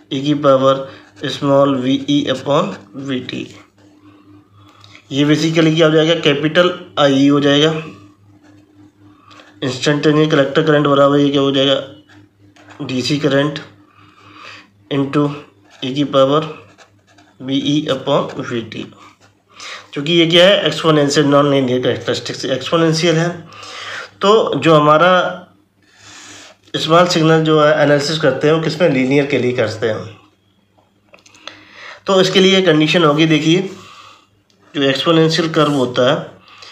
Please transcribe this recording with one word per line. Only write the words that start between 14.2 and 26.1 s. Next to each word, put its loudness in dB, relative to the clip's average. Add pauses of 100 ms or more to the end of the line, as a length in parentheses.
into 0 (540)
ई -6
की -2
power 0 (840)
वीई -4
upon -4
वीटी, -10 (1040)
क्योंकि -6
ये 4
क्या 6
है, 2
exponential 2
नॉन 4
लीनियर 0
characteristics, -6
exponential 0
है। 0 (960)
तो 2
जो 4
हमारा 4 (1600)